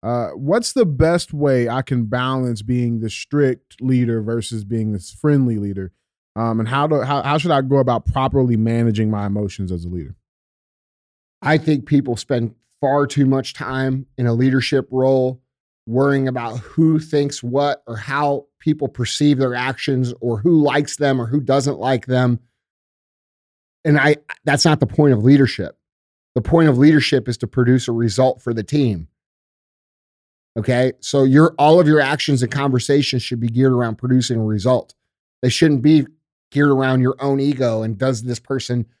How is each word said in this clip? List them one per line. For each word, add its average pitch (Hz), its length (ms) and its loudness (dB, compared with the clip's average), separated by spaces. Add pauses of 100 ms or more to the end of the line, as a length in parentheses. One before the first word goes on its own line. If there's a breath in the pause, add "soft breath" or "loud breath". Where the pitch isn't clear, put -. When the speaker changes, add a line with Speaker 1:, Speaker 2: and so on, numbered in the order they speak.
Speaker 1:
Uh, 117 300 -4
what's 147 420 -2
the 240 120 2
best 160 480 0
way 135 360 0
I 127 120 -4
can 123 240 -2
balance 123 560 -4
being 120 380 -2
the 113 100 -6
strict - 720 -2
leader 123 400 0
versus 113 420 -6
being 107 300 -4
this 95 180 -10
friendly 135 460 0
leader? 98 340 -8 (440)
Um, 113 240 -2
and 110 100 -2
how 139 180 0
do, 147 140 0
how, 139 200 -2
how 147 160 -2
should 165 140 -2
I 139 100 2
go 135 160 0
about 123 280 0
properly 131 520 0
managing 113 520 0
my 104 160 -4
emotions 101 460 -6
as 85 140 -8
a 87 40 -10
leader? 85 260 -10 (1300)
Speaker 2:
I 156 160 2
think 151 280 0
people 131 300 0
spend 117 400 -4 (240)
far 143 280 0
too 143 180 0
much 135 280 -2
time 131 520 -6 (120)
in 123 100 -2
a 117 60 0
leadership 131 580 0
role 131 500 0 (440)
worrying 135 440 0
about 120 300 -8
who 160 400 2
thinks 143 440 -4
what 139 420 -2
or 117 120 -12
how 143 480 -4 (140)
people 147 280 -2
perceive 143 500 0
their 127 160 0
actions 127 680 -2
or 117 180 -4
who 160 220 4
likes 143 340 0
them 135 240 0
or 117 80 -4
who 139 140 -2
doesn't 135 380 0
like 120 260 -2
them. 127 340 0 (1400)
And 151 160 4
I, 147 160 4 (300)
that's 143 180 0
not 156 160 2
the 131 80 0
point 147 260 4
of 107 100 0
leadership. 131 540 2 (580)
The 127 60 -2
point 160 280 4
of 127 80 2
leadership 143 500 4
is 120 120 -6
to 113 80 -6
produce 123 420 0
a - 20 -2
result 117 500 0
for 120 120 -6
the 110 100 -4
team. 110 460 -2 (1500)
Okay? 123 420 0
So 139 240 0
your, 151 340 6
all 156 220 6
of 160 80 4
your 151 120 4
actions 139 440 0
and 113 80 -4
conversations 139 720 0
should 123 160 -8
be 117 80 -4
geared 127 260 2
around 117 240 -2
producing 123 420 0
a 110 40 0
result. 107 500 0 (480)
They 127 80 2
shouldn't 147 320 2
be 151 240 6 (460)
geared 143 180 2
around 131 320 2
your 127 180 0
own 139 200 0
ego 127 420 0
and 110 160 -6
does 127 260 -4
this 123 160 -6
person 123 460 -4 (140)